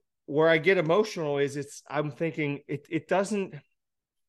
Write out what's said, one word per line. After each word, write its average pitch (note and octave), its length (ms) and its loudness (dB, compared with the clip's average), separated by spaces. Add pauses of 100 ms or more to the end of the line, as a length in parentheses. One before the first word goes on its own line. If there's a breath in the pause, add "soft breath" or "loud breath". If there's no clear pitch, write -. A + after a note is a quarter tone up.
(260)
where D#3 240 2
I E3 80 6
get F3 200 4
emotional E3 600 0
is C#3 180 0
it's, C#3+ 340 -10
I'm D3 220 -4
thinking D3+ 560 -4
it, D3 220 -8
it D#3 180 -6
doesn't, G3 480 -2 (720)